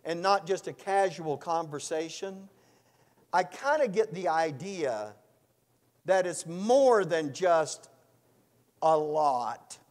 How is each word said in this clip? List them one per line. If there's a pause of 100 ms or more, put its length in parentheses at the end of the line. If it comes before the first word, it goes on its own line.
and
not
just
a
casual
conversation, (840)
I
kinda
get
the
idea (920)
that
it's
more
than
just (920)
a
lot. (120)